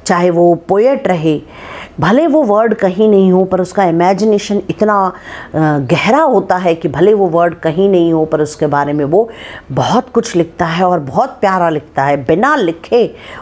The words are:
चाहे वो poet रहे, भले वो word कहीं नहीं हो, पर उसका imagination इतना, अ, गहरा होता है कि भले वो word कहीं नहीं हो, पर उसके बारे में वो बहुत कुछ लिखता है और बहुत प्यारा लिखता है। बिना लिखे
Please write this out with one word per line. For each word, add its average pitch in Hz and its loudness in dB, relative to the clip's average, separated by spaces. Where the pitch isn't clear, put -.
चाहे 180 2
वो 170 4
poet 208 0
रहे, 160 0
भले 247 2
वो 302 2
word 214 2
कहीं 196 0
नहीं 190 4
हो, 185 2
पर 185 -2
उसका 185 0
imagination 202 0
इतना, 208 0
अ, 180 -4
गहरा 185 0
होता 214 0
है 180 0
कि 165 -4
भले 170 2
वो 196 2
word 170 0
कहीं 170 0
नहीं 170 2
हो, 156 0
पर 156 -2
उसके 151 -2
बारे 143 -2
में 147 -2
वो 190 0
बहुत 139 -2
कुछ - -4
लिखता 170 -2
है 165 -2
और 180 2
बहुत 156 -2
प्यारा 190 0
लिखता 143 -4
है। 143 0
बिना 226 2
लिखे 208 -2